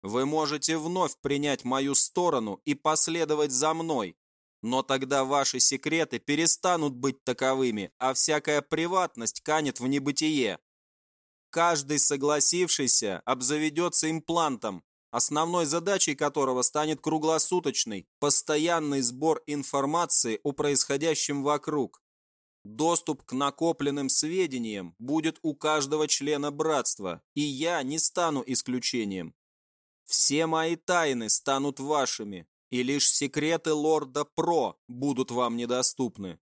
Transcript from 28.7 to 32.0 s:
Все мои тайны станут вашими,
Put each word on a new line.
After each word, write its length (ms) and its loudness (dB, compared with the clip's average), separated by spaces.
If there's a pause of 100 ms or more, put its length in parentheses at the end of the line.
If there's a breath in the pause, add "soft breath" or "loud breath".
Все 420 2
мои 280 0
тайны 540 0
станут 500 0
вашими, 680 -4 (240)